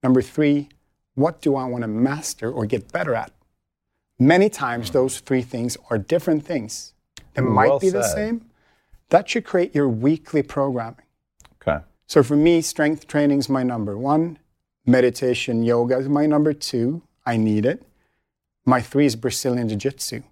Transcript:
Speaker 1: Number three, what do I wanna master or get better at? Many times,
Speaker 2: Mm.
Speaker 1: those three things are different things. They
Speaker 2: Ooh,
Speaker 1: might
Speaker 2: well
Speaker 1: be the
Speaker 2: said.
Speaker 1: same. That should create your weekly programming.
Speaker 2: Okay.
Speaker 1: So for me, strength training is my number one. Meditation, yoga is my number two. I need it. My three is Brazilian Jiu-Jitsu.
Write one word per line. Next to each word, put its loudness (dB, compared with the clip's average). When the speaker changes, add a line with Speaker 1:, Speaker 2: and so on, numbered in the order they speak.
Speaker 1:
Number 4
three, 0
what -2
do 0
I -4
wanna -6
master -4
or -4
get -4
better -4
at? -8
Many 6
times, -6
Speaker 2:
Mm. -14
Speaker 1:
those 2
three -2
things -6
are 0
different -2
things. -10
They -4
Speaker 2:
Ooh, 0
Speaker 1:
might 4
Speaker 2:
well 2
Speaker 1:
be 2
the -2
Speaker 2:
said. -2
Speaker 1:
same. -4
That 4
should -2
create 0
your 2
weekly 0
programming. -6
Speaker 2:
Okay. -2
Speaker 1:
So 4
for 0
me, 4
strength -2
training 2
is -4
my -2
number -4
one. -2
Meditation, 2
yoga 0
is -4
my 2
number 2
two. -4
I -2
need 2
it. -2
My 4
three 0
is 0
Brazilian -4
Jiu-Jitsu. -6